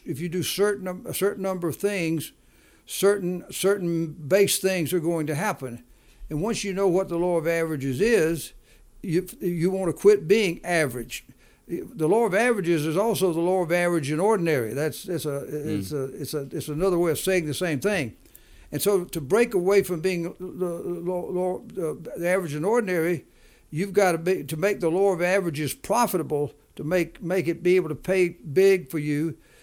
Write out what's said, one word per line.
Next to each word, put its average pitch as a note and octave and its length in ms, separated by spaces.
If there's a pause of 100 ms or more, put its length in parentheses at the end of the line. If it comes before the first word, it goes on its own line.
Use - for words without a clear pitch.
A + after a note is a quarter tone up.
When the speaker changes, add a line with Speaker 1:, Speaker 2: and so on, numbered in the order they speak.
Speaker 1:
if C#3 160
you F3 100
do F3 120
certain G3 440
num-, F#3 220
a - 60
certain G3 300
number F#3 240
of D3+ 80
things, E3 560 (560)
certain, F#3 640
certain E3+ 640
base F3 440
things F3+ 360
are F3+ 60
going D#3+ 280
to D3+ 80
happen. C#3 480 (460)
And D3+ 120
once A3 220
you G3 100
know G3 140
what F#3 200
the E3+ 100
law F3 200
of D#3 100
averages D#3 540
is, E3+ 520 (500)
you, F3+ 240 (140)
you F3 280
want F#3+ 240
to - 60
quit G3 280
being G3 380
average. C#3 600 (420)
The E3+ 400
law A3+ 180
of F3+ 80
averages F#3 520
is D#3+ 120
also F#3+ 340
the D#3+ 100
law F#3 200
of E3 100
average F3 380
and D#3 120
ordinary. E3 520
That's, D3 340
it's E3+ 180
a, C#3 220
it's G#2 440
Speaker 2:
Mm. - 20
Speaker 1:
a, C3+ 280
it's C#3+ 120
a, D3 80 (100)
it's D#3+ 160
another E3+ 300
way E3+ 140
of C#3 80
saying F#3 260
the D3 80
same D#3+ 260
thing. F3 360 (560)
And D3 100
so F#3+ 240
to - 160
break A3 320
away F#3+ 300
from F3 180
being F3 220
the, E3 160
the F3+ 260
law, F3 640
law, F3+ 300
the, E3 580
the E3+ 100
average F3+ 260
and D3+ 120
ordinary, F3+ 600 (440)
you've F3+ 240
got F#3 200
to E3 40
be, E3+ 260
to D#3 140
make G3 220
the E3+ 100
law F#3+ 240
of E3+ 80
averages F3 520
profitable, D#3 800 (220)
to - 80
make, E3+ 380
make F3 260
it E3 160
be F3+ 140
able D#3+ 120
to D3+ 60
pay F3+ 340
big F3 600
for D#3+ 100
you, D3 380 (260)